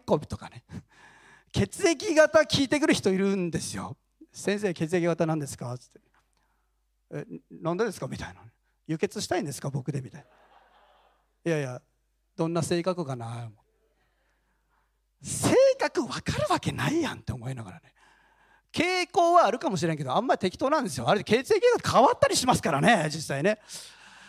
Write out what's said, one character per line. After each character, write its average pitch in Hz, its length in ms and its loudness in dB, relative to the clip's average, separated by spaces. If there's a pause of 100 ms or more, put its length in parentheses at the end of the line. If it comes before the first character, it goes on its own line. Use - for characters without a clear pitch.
こ 175 120 2
み 147 80 -6
と - 100 -10
か - 140 -16
ね、 - 140 -20 (880)
血 202 360 0
液 330 280 0
型 302 260 8
聞 294 220 0
い 262 60 -2
て 302 100 2
く 302 80 2
る 285 60 4
人 - 160 0
い 190 80 2
る 196 180 0
ん 180 140 -2
で 147 100 -6
す - 160 -10
よ。 95 220 -10 (340)
「先 202 280 -4
生、 202 140 -2
血 160 220 -4
液 170 100 0
型 170 200 0
な 156 100 0
ん 160 40 -4
で 143 80 -6
す - 100 -12
か？」 120 200 -10
つ - 100 -20
っ - 20 -20
て。 - 100 -20 (1120)
「え、 151 140 -10 (240)
な - 240 -6
ん 180 40 -4
で 220 80 -2
で 208 60 -4
す - 80 -16
か？」 147 80 -8
み - 100 -10
た - 120 -12
い - 40 -18
な。 - 80 -20 (460)
「輸 156 100 -4
血 208 240 -4
し - 60 -8
た 349 100 -2
い 262 60 -2
ん - 20 -6
で 143 60 -6
す - 100 -12
か？ 139 80 -6
僕 135 220 -6
で」 139 100 0
み 127 80 -14
た 151 100 -18
い - 20 -18
な。 - 60 -20 (1160)
「い 165 100 0
や 151 40 -2
い - 20 -2
や、 127 200 -8 (540)
ど 165 120 -2
ん 165 60 -4
な 170 80 0
性 175 220 -2
格 175 220 -4
か 131 100 -6
な」。 117 360 -12 (1700)
性 - 320 0 (240)
格 320 260 -2
わ 226 60 -6
か - 280 -6
る 605 120 -2
わ 349 100 2
け 151 120 -4
な 127 180 -2
い 330 120 0
や 285 120 -2
ん - 60 -14
っ - 40 -18
て - 100 -8
思 123 160 -10
い 135 60 -8
な 120 80 -12
が 92 80 -14
ら 85 80 -20
ね。 - 140 -20 (800)
傾 359 400 0
向 339 220 4
は 339 120 8
あ 196 60 4
る 233 60 -4
か 320 120 -4
も 190 80 -2
し 143 80 -2
れ 160 80 0
ん 151 40 -4
け 147 60 -8
ど、 131 120 -4
あ 175 40 4
ん 240 80 -2
ま 277 80 2
り - 40 -6
適 185 180 -4
当 269 120 -2
な 311 100 2
ん 285 40 0
で 202 80 -6
す - 80 -8
よ。 208 100 -2
あ 202 60 6
れ、 208 80 -2
血 254 300 2
液 403 80 4 (160)
型 - 140 -2
変 214 120 8
わ 359 100 6
っ - 80 -4
た 554 60 6
り 381 100 0
し 240 80 0
ま 240 100 4
す - 60 -4
か 202 100 0
ら 135 80 0
ね、 165 320 4
実 151 120 -8
際 143 180 -6
ね。 208 180 0 (680)